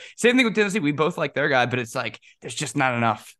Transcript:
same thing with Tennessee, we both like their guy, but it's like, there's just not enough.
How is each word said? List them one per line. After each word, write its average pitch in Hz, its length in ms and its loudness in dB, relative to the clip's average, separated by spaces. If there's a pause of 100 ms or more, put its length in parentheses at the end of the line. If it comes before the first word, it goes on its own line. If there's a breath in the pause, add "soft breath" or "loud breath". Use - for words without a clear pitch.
(180 loud breath)
same 240 180 4
thing 262 80 6
with 214 100 0
Tennessee, 208 260 0
we 147 120 0
both 151 240 0
like 160 160 -4
their 143 160 0
guy, 127 160 4
but 123 140 -2
it's 117 160 -6
like, 117 260 -6 (220 soft breath)
there's 135 120 -12
just 147 220 -8
not 131 180 2
enough. 113 460 -2